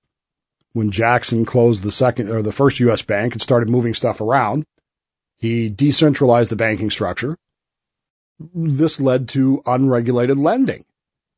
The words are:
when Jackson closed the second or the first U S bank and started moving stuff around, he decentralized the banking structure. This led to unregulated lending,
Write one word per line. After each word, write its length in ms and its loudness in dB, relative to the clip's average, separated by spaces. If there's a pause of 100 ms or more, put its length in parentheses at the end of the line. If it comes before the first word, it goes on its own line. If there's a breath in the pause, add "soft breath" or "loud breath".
(720)
when 180 -2
Jackson 520 0
closed 400 2
the 80 -4
second 380 -2
or 120 -4
the 100 -4
first 280 2
U 120 4
S 100 -2
bank 320 -4
and 80 -8
started 280 0
moving 240 0
stuff 280 -4
around, 420 0 (760)
he 300 -2
decentralized 840 2
the 40 -4
banking 360 -2
structure. 440 -6 (1040)
This 640 -2
led 280 0
to 360 2
unregulated 720 0
lending, 480 0 (520)